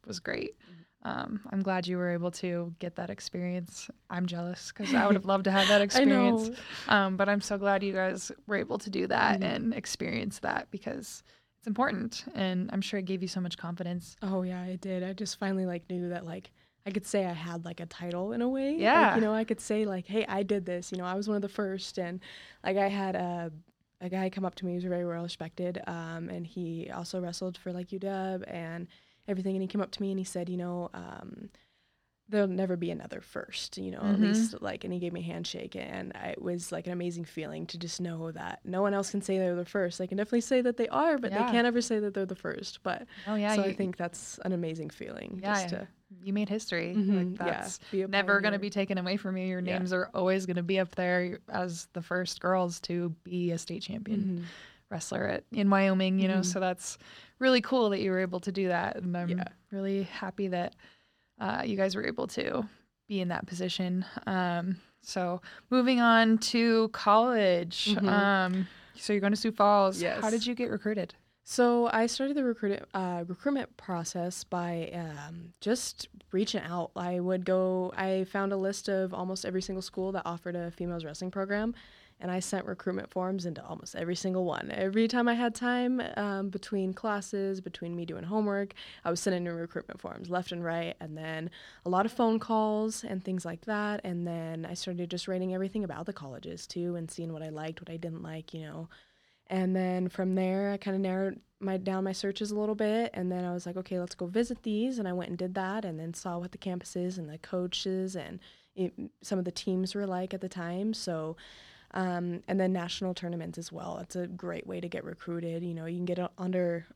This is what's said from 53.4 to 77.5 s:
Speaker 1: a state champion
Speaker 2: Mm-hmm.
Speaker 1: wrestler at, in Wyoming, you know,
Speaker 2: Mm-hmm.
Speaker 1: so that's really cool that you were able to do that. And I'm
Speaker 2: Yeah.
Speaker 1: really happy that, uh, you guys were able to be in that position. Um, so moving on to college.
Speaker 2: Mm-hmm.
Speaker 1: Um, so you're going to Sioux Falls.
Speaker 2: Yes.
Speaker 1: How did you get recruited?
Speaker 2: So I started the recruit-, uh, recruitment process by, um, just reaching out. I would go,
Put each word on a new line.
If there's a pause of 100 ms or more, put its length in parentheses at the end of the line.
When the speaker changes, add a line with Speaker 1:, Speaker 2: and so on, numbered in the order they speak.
Speaker 1:
a
state
champion
Speaker 2:
Mm-hmm. (460)
Speaker 1:
wrestler
at,
in
Wyoming,
you
know,
Speaker 2:
Mm-hmm.
Speaker 1:
so
that's (420)
really
cool
that
you
were
able
to
do
that.
And
I'm
Speaker 2:
Yeah. (200)
Speaker 1:
really
happy
that, (640)
uh,
you
guys
were
able
to (420)
be
in
that
position. (200)
Um, (240)
so (280)
moving
on
to
college.
Speaker 2:
Mm-hmm.
Speaker 1:
Um, (280)
so
you're
going
to
Sioux
Falls.
Speaker 2:
Yes.
Speaker 1:
How
did
you
get
recruited? (360)
Speaker 2:
So
I
started
the
recruit-, (100)
uh,
recruitment
process
by,
um,
just (240)
reaching
out.
I
would
go,